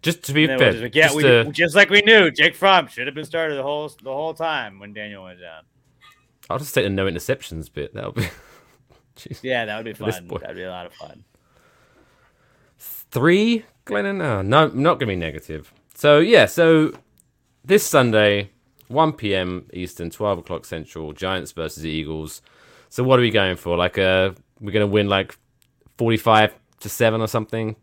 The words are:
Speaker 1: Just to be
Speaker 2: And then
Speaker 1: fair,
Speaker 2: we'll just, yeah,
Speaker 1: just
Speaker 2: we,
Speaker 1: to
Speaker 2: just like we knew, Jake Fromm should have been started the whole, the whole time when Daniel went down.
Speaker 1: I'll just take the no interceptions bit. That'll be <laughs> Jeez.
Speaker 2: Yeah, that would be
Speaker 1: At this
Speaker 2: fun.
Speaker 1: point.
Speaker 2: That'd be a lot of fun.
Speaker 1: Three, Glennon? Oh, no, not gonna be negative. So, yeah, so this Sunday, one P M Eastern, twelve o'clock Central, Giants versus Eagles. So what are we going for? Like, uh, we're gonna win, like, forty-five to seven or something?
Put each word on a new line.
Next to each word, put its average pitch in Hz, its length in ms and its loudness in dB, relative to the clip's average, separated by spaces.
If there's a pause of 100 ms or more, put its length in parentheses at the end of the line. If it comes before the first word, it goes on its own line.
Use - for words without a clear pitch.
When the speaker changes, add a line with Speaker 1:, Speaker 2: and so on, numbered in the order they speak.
Speaker 1:
Just - 240 -4
to 139 80 -8
be 151 100 4
Speaker 2:
And 151 80 2
then 131 80 -2
Speaker 1:
fair, 123 140 6
Speaker 2:
we'll 110 80 -6
just, 120 140 -8
yeah, 156 100 6
Speaker 1:
just 147 100 2
Speaker 2:
we, 151 80 0
Speaker 1:
to 123 280 4
Speaker 2:
just 165 240 -2
like 202 140 6
we 202 120 6
knew, 208 280 6
Jake 160 260 0
Fromm 180 320 4
should 127 200 -10
have 139 80 -10
been 151 100 -12
started 160 300 -4
the 135 80 -6
whole, 147 260 -6 (140)
the 135 100 -10
whole 156 200 -6
time 135 460 -8
when 104 140 -20
Daniel 104 300 -14
went 90 180 -20
down. 80 220 -20 (880)
Speaker 1:
I'll 131 100 -6
just 147 160 -12
take 123 100 2
the 101 40 -2
no 98 160 -2
interceptions - 680 -8
bit. - 220 -12
That'll - 180 -12
be 95 160 -6 (440)
<laughs> - 460 -20
Jeez. - 240 -18
Speaker 2:
Yeah, 123 240 -4
that 107 120 -8
would 113 80 -12
be 113 60 -12
Speaker 1:
At - 60 -16
this 101 220 -6
Speaker 2:
fun. 87 80 -20
Speaker 1:
point. 87 140 -10
Speaker 2:
That'd - 160 -16
be 90 60 -14
a 92 60 -10
lot 90 160 -14
of 87 80 -20
fun. - 300 -20 (1600)
Speaker 1:
Three, 208 840 0 (200)
Glennon? 196 380 -4
Oh, 110 180 -2
no, 135 260 4
not 147 320 0
gonna 113 120 -4
be 92 40 -4
negative. 78 580 -10 (220)
So, 147 240 4
yeah, 175 260 6
so 160 460 2 (760)
this 202 180 2
Sunday, 107 680 2 (380)
one 156 240 0
P 101 220 -6
M 90 380 -4
Eastern, 87 380 -10
twelve 101 260 -4
o'clock 82 280 -12
Central, 78 480 -12
Giants 92 400 -6
versus 80 320 -10
Eagles. 78 560 -8 (480)
So 127 140 -6
what 131 160 4
are 123 40 4
we 113 80 2
going 95 260 2
for? 85 180 -4
Like, 90 220 -2
uh, 95 340 2 (300)
we're 101 100 -12
gonna 104 160 0
win, 104 220 0
like, 98 260 -2 (640)
forty-five 110 560 2 (280)
to - 80 -16
seven 113 300 0
or 110 80 -4
something? 110 560 -6